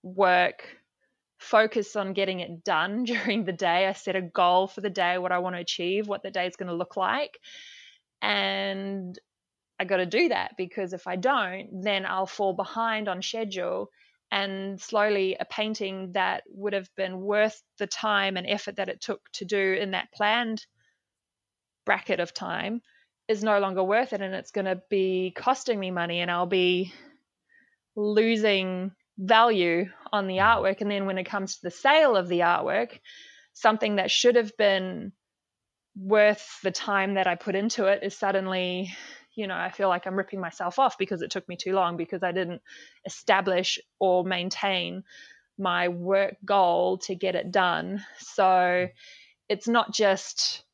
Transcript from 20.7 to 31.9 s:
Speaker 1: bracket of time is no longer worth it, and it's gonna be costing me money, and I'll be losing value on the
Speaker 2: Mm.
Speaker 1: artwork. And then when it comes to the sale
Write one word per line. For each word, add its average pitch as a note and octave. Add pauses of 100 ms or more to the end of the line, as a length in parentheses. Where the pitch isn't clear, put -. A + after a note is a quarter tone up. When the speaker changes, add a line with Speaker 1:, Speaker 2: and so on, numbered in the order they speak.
Speaker 1:
bracket -
of E3+
time G3 (460)
is G#3+
no G#3
longer F#3+
worth A3+
it, G3+
and F#3+
it's -
gonna F#3+
be F#3
costing B3+
me F#3
money, F3
and F3
I'll F3
be F3+ (1040)
losing G#3 (260)
value F#3+ (220)
on G3+
the F#3
Speaker 2:
Mm. F#3 (120)
Speaker 1:
artwork. G3
And G3+
then G3
when F#3+
it F3+
comes F#3+
to -
the F3+
sale C#4+